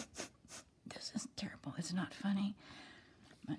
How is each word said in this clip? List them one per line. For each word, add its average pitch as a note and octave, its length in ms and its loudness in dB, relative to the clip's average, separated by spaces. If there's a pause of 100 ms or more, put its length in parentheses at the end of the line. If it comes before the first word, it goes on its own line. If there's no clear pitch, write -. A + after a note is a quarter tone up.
(880)
this - 280 -6
is - 200 0
terrible. - 420 -4
It's F3 160 0
not - 200 4
funny. G3+ 420 6 (920)
I - 100 2